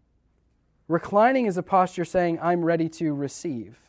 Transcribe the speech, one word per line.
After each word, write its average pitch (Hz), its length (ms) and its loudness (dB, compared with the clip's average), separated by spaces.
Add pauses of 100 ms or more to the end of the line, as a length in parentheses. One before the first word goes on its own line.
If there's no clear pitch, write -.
(880)
Reclining 220 580 2
is 185 100 -2
a 180 60 -2
posture 180 420 0
saying, 175 360 0
"I'm 175 240 0
ready 165 260 0
to 160 240 -2
receive." 135 640 -8 (100)